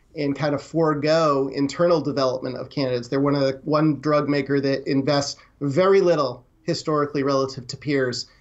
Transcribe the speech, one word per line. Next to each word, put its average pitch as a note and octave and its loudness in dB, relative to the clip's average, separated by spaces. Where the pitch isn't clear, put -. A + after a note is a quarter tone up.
and C#3+ -2
kind C#3+ -2
of C3+ -4
forego D3+ 0
internal D#3 0
development C3 -2
of A#2+ -10
candidates. B2+ -4
They're C#3 0
one C#3+ 2
of C#3+ 2
the, C3+ 0
one D3+ 2
drug D3 2
maker C#3+ 0
that C3+ -2
invests C#3+ -2
very F#3 4
little D3+ 0
historically D3+ -2
relative C3+ -2
to - -12
peers C3 -2